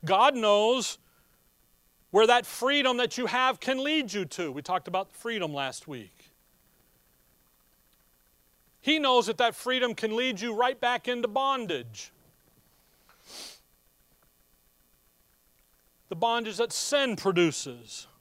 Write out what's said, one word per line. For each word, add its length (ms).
God 320
knows 600
where 160
that 180
freedom 520
that 200
you 100
have 320
can 240
lead 280
you 140
to. 260
We 100
talked 260
about 240
freedom 420
last 340
week. 440
He 200
knows 280
that 100
that 180
freedom 380
can 220
lead 240
you 140
right 260
back 280
into 200
bondage. 840
The 80
bondage 420
that 140
sin 460
produces. 920